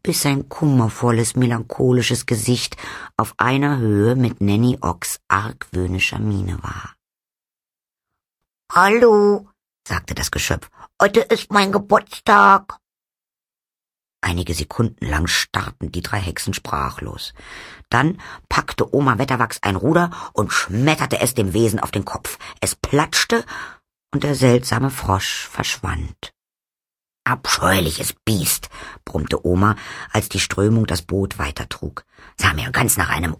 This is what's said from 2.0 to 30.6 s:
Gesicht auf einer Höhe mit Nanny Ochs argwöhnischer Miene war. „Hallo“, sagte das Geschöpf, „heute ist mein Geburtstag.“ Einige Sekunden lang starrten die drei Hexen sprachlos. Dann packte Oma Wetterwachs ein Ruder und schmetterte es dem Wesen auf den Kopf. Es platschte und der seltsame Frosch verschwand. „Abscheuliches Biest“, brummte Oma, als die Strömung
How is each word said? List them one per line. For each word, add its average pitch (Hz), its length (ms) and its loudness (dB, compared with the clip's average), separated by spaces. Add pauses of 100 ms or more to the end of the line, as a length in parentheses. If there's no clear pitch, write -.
Gesicht 120 500 -2 (400)
auf - 220 -2
einer 139 400 2
Höhe 110 400 4
mit 120 240 0
Nanny 110 400 4
Ochs - 480 -4
argwöhnischer 95 880 -2
Miene 95 440 -2
war. - 320 -10 (1800)
„Hallo“, 208 760 6 (400)
sagte - 280 -4
das - 160 -4
Geschöpf, - 380 -4 (320)
„heute 202 200 4
ist - 320 -2
mein 202 180 4
Geburtstag.“ 202 1080 4 (1400)
Einige 87 340 -2
Sekunden 80 500 -4
lang 76 220 0
starrten - 640 -4
die 87 100 -6
drei 104 180 -6
Hexen 90 360 -6
sprachlos. - 800 -8 (560)
Dann 147 280 2 (300)
packte - 460 -2
Oma 131 240 4
Wetterwachs 127 420 -2
ein 98 140 0
Ruder 160 340 2 (240)
und 107 180 0
schmetterte 135 680 0
es - 160 0
dem 98 180 0
Wesen 107 260 2
auf - 120 -4
den 101 140 -4
Kopf. - 340 -10 (200)
Es - 160 -4
platschte - 720 0 (640)
und 139 120 -2
der 147 100 0
seltsame 127 560 2
Frosch - 560 -2
verschwand. - 880 -6 (880)
„Abscheuliches 90 920 -2 (100)
Biest“, - 440 -2 (360)
brummte - 400 -2
Oma, 95 300 4 (360)
als 107 160 0
die - 120 -4
Strömung 110 480 2